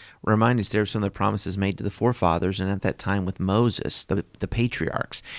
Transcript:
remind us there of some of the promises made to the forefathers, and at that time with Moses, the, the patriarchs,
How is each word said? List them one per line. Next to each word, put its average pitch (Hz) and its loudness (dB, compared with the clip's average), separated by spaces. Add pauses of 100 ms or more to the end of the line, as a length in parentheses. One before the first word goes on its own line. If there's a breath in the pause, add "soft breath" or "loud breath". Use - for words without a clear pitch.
(220 loud breath)
remind 113 4
us 95 -2
there 107 2
of 101 -2
some 107 -2
of 101 2
the 98 -2
promises 98 -2
made 98 0
to - -8
the 101 -2
forefathers, 95 2
and 95 0
at 98 -4
that - 0
time 98 -2
with 92 -4
Moses, 101 0
the, - -2 (140)
the - -4
patriarchs, - -2 (180 loud breath)